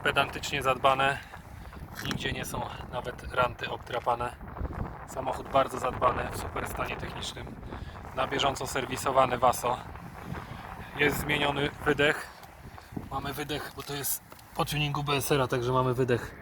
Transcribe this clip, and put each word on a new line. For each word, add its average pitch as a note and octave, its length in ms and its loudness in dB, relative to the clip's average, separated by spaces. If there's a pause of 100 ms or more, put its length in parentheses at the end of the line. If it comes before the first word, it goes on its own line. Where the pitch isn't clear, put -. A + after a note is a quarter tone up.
pedantycznie C#3+ 600 0
zadbane, C3+ 540 4 (880)
nigdzie C3+ 260 -2
nie B2+ 140 -4
są B2+ 160 -6 (300)
nawet - 420 -6
ranty B2 360 2
obdrapane. A#2+ 680 -2 (720)
Samochód C3 420 -4
bardzo C3 300 4
zadbany, B2 520 2
w - 60 -6
super - 300 -4
stanie B2 280 -4
technicznym, - 500 -8 (720)
na C3 120 0
bieżąco C3+ 400 2
serwisowany B2+ 680 4
Vaso. B2 400 4 (1200)
Jest C#3+ 220 4
zmieniony C#3+ 500 2 (160)
wydech. D3 420 4 (840)
Mamy C#3 220 -4
wydech, D3 420 -4
bo C3+ 80 -10
to C#3+ 100 -8
jest - 280 -2 (340)
po E3 100 2
tuningu D3 380 0
B C#3+ 100 2
S C3+ 180 2
R-a, C3+ 160 6
także B2 240 2
mamy B2+ 220 6
wydech A#2+ 480 2